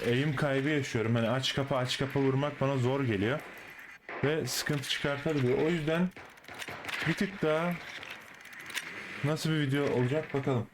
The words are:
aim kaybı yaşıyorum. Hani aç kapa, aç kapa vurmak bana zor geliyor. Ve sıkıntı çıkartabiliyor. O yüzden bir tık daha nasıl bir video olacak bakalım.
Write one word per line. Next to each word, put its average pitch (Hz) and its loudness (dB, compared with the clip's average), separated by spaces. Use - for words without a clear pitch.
aim 131 2
kaybı 135 2
yaşıyorum. 120 2
Hani 113 2
aç 127 0
kapa, 135 0
aç 127 0
kapa 139 0
vurmak 139 2
bana 135 2
zor 135 2
geliyor. 113 2
Ve 147 2
sıkıntı 139 -2
çıkartabiliyor. 143 2
O 156 4
yüzden 170 2
bir 160 2
tık 190 -2
daha 160 2
nasıl 156 0
bir 156 4
video 143 2
olacak 127 2
bakalım. 135 0